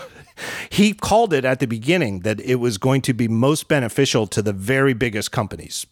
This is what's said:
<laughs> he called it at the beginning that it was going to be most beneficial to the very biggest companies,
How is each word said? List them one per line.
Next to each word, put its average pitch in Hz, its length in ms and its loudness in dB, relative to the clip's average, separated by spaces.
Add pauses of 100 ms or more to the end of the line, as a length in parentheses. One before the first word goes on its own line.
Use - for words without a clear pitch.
(160)
<laughs> - 540 -14
he 208 220 4
called 208 400 2
it 135 120 2
at 127 140 2
the 139 80 0
beginning 117 540 0
that 107 200 -2
it 127 160 0
was 120 220 0
going 131 240 2
to 127 120 0
be 113 120 0
most 120 400 2
beneficial 127 640 2
to - 140 -2
the 104 100 0
very 131 420 2
biggest 107 380 -4
companies, 85 600 -6